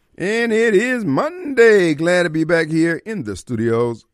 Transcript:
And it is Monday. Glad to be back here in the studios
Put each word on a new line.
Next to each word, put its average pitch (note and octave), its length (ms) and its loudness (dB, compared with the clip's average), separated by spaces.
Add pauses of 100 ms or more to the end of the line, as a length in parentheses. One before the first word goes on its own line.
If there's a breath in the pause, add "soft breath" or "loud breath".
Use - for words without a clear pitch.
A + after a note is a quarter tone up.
(180)
And A3+ 340 -4
it A3 220 2
is A#3 320 0
Monday. A3+ 880 2
Glad F3 300 0
to E3+ 80 -4
be D#3 120 -2
back D#3+ 260 0
here D#3+ 360 0
in G#3+ 160 -8
the G#2 140 -8
studios A#2 680 -4 (100)